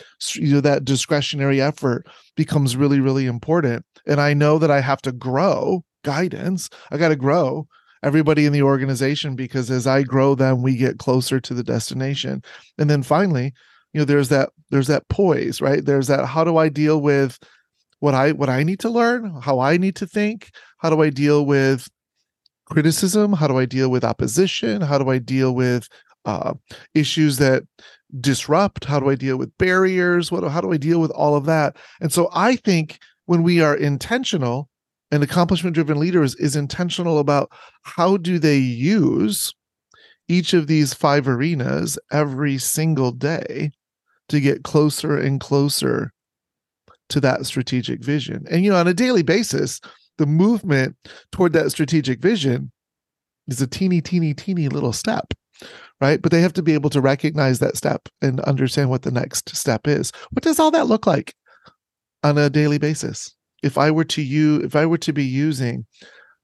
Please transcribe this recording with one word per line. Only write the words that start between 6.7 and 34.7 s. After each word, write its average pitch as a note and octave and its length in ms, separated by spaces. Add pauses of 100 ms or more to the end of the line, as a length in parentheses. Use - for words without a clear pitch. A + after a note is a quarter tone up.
I C#3 60
gotta D#3 180
grow C#3+ 520 (360)
everybody D3 420
in D3 60
the C#3+ 120
organization C3+ 720
because B2+ 340
as B2+ 160
I C3+ 160
grow C3+ 320
them, C3 260
we C3+ 140
get C3 240
closer B2+ 400
to - 140
the A#2+ 100
destination. C3 800 (340)
And D3 120
then C#3+ 140
finally, D3 500 (400)
you D#3 60
know, D3+ 60
there's C#3 240
that, C#3 200 (200)
there's C3+ 180
that C#3+ 220
poise, D#3 520
right? D3 220
There's C#3 240
that, C3+ 180
how D3 180
do E3 140
I D#3+ 120
deal D3+ 320
with C#3 360 (640)
what C#3+ 140
I, C3+ 180
what C#3 180
I C3 140
need F3+ 160
to A3+ 100
learn, A#3 520
how C3+ 180
I C#3+ 180
need F#3 200
to G3 100
think? G#3 440 (260)
How E3 120
do D#3 120
I D#3 80
deal C#3+ 360
with C3+ 420 (800)
criticism? F#3 680
How D3+ 140
do C3+ 120
I C3 60
deal B2+ 240
with B2+ 140
opposition? F#3 800
How C#3+ 160
do C3+ 120
I C3 80
deal C3 360
with, B2 340 (380)
uh, - 280 (400)
issues D3+ 440
that C3 260 (560)
disrupt? D3 640
How C#3+ 140
do C3+ 100
I C#3 60
deal C3 220
with B2+ 200
barriers? F#3 720
What, F3 180
how D#3 120
do F#3+ 100
I E3 60
deal D#3+ 240
with D#3 100
all D3 240
of C#3+ 100
that? D#3 300 (240)
And D#3+ 120
so E3+ 220
I G#3 220
think E3+ 440 (260)
when F3 180
we E3+ 180
are D3 140
intentional, C#3+ 920 (420)